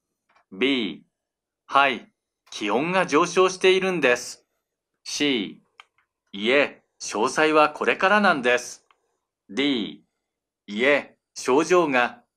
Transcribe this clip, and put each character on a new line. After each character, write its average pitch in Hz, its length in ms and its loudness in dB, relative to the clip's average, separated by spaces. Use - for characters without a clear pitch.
B、 104 540 -4
は 139 220 2
い、 117 220 -8
気 104 220 -6
温 143 180 0
が 185 160 0
上 165 200 2
昇 180 240 2
し 180 80 -12
て 185 120 4
い 185 100 2
る 185 120 -2
ん 175 80 -4
で 123 160 4
す。 - 280 -14
C、 127 580 -4
い 104 180 -4
え、 135 320 0
詳 107 280 -2
細 156 240 0
は 151 180 4
こ - 140 -8
れ 117 120 2
か 190 120 0
ら 208 120 4
な 190 140 2
ん 139 80 -4
で 123 160 2
す。 - 260 -12
D、 104 540 -4
い 104 160 -4
え、 135 340 0
症 131 260 0
状 175 240 2
が 123 380 -2